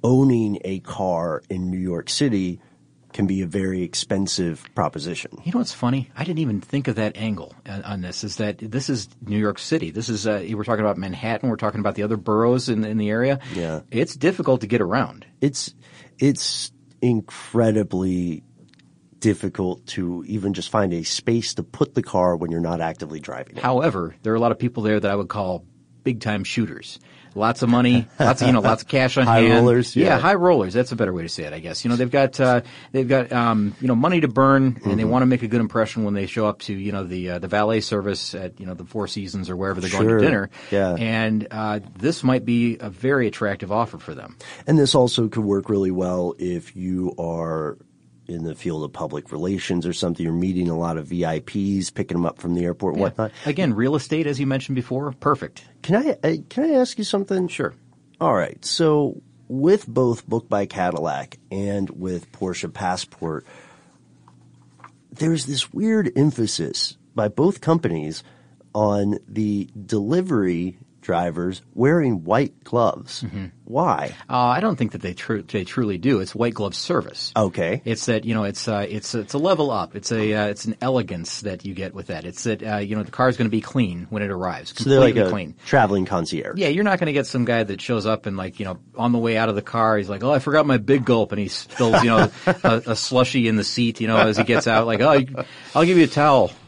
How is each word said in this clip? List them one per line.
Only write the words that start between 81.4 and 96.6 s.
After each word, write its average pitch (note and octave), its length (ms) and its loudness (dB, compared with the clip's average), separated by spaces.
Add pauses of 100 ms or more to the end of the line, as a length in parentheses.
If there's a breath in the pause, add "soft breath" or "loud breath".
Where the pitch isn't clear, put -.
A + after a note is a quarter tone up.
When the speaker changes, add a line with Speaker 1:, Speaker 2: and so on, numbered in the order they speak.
Speaker 2:
that F#2+ 220 -8
you G2 100 -8
get F#2+ 200 -10
with - 140 -14
that. E2 160 -8
It's F2 180 -12
that, A2 200 -2
uh, G#2+ 160 -4
you G#2 180 -4
know, G#2 80 -4
the - 80 -12
car's B2+ 240 2
gonna A2+ 140 0
be A2 100 2
clean F2+ 500 -2
when G#2 140 -4
it G2 60 -4
arrives. F2+ 460 -6
Speaker 1:
So C3+ 140 -2
they're C3+ 80 8
like B2 160 8
Speaker 2:
Completely G2+ 140 4
Speaker 1:
a - 40 2
Speaker 2:
clean. F2 220 -6 (100)
Speaker 1:
traveling G2+ 420 4
concierge. F2+ 520 -4
Speaker 2:
Yeah, F3 100 2
you're F3+ 160 0
not G3 140 2
gonna D#3+ 140 0
get C3+ 160 0
some B2 160 -2
guy A#2 180 2
that G2 180 -4
shows A2+ 240 -2
up A2 220 -2
and, G2 100 -6
like, F#2 220 -10
you G#2 60 -6
know, F#2 140 -8 (180)
on A#2+ 160 2
the A#2+ 60 2
way A2+ 180 0
out A2+ 120 4
of G#2 60 0
the G2+ 80 -2
car, A2 360 2
he's F#2+ 100 -2
like, G2+ 160 -6
"Oh, C#3 80 2
I C#3 80 4
forgot D3 260 4
my C3+ 120 4
Big A#2 260 4
Gulp," A2+ 280 4
and G#2 80 -4
he F#2+ 80 -4
spills, - 540 2
you A#2 80 4
know, A2+ 60 6 (220)
Speaker 1:
<laughs> - 80 -4
Speaker 2:
a, F#3 40 4
a A#2 440 2
slushie B2+ 520 2
in A2 100 4
the G2 80 2
seat, A#2 360 0
you A2 80 0
know, A2+ 80 4
as A2 220 4
he A#2 60 2
gets A#2 220 2
out, A2+ 200 4
like, A2 140 0
"Oh, D3 120 6
you, C3 320 2 (300 loud breath)
I'll D#3+ 100 6
give F3+ 140 6
you D#3+ 60 10
a B2+ 40 4
towel." C#3 420 6 (180)